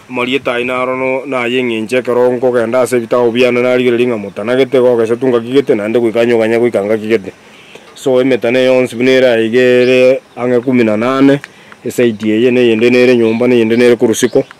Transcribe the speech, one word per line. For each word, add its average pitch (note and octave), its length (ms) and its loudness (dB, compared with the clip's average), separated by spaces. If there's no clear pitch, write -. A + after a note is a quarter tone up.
marieta B2 460 -4
aina B2+ 280 -4
arono, C3 440 -4
naye B2+ 380 -4
ng'inche A2+ 340 -4
ekero B2 340 0
nkogenda B2 480 0
ase A#2+ 160 -2
ebitabo A#2+ 360 0
biane, B2 300 0
narigereria B2 460 0
ng'a A#2+ 100 -4
motanagete, A#2+ 600 -2
gogesa A#2+ 380 2
tungaki A#2+ 360 -2
gete, C3+ 220 0
nande A2 260 -2
goika A#2 260 0
nyoganya A#2 320 0
goika A2+ 260 0
ngaki G#2+ 240 -2
gete. G2 240 -2
So, B2+ 260 -2
emetane B2+ 440 0
yonsi B2+ 320 0
buna B2+ 140 0
ere C3 180 4
aiga A2+ 320 0
ere B2+ 600 2
ang'e B2 240 -2
kumi B2 240 0
na G#2+ 120 0
nane, C3+ 440 0
esaidi A2 460 -2
eye, A2+ 200 2
na B2 100 0
eyende A#2 300 2
nere B2 260 4
nyomba, A#2 320 0
na B2 60 2
eyende A2+ 220 2
nere B2 200 4
korusiko. A#2+ 480 0